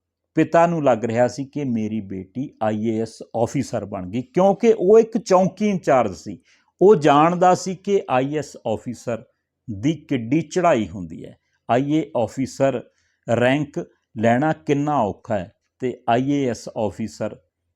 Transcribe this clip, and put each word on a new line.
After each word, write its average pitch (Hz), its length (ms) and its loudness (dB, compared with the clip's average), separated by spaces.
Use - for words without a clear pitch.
ਪਿਤਾ 160 320 4
ਨੂੰ 170 160 -2
ਲੱਗ 117 220 2
ਰਿਹਾ 117 220 0
ਸੀ 131 180 -8
ਕਿ 143 180 -8
ਮੇਰੀ 110 380 -4
ਬੇਟੀ 98 480 -12
ਆਈ 107 240 -2
ਏ 110 140 -2
ਐਸ - 220 -10
ਅਫਸਰ 113 420 -4
ਬਣ 98 240 -10
ਗਈ, 120 120 -6
ਕਿਉਂਕਿ 196 560 2
ਉਹ 208 220 6
ਇੱਕ 226 180 0
ਚੌਂਕੀ 190 520 2
ਇੰਚਾਰਜ 127 460 0
ਸੀ। 95 240 -14
ਉਹ 131 140 8
ਜਾਣਦਾ 165 600 4
ਸੀ 185 200 -6
ਕਿ 196 340 -2
ਆਈ 135 260 0
ਏ - 20 -2
ਐਸ 139 200 -8
ਅਫਸਰ 113 680 -8
ਦੀ 143 140 0
ਕਿੱਡੀ 135 480 -2
ਚੜ੍ਹਾਈ 156 460 0
ਹੁੰਦੀ 90 380 -14
ਹੈ, - 140 -20
ਆਈ 139 240 0
ਏ 156 180 -2
ਅਫਸਰ 131 600 -2
ਰੈਂਕ 135 600 -2
ਲੈਣਾ 120 360 2
ਕਿੰਨਾ 147 480 -2
ਔਖਾ 101 380 -4
ਹੈ 87 140 -12
ਤੇ 123 300 -6
ਆਈ 127 220 2
ਏ 139 180 0
ਐਸ - 200 -8
ਅਫਸਰ 107 720 -8